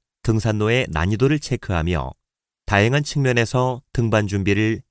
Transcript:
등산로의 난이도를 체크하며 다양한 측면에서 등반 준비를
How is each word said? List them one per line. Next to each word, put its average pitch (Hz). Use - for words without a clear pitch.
등산로의 110
난이도를 110
체크하며 82
다양한 117
측면에서 127
등반 107
준비를 101